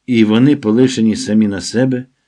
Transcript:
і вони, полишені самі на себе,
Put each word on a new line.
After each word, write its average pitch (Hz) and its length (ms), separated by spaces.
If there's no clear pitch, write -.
і 117 180
вони, 123 320
полишені 113 600
самі 107 320
на 98 120
себе, 127 460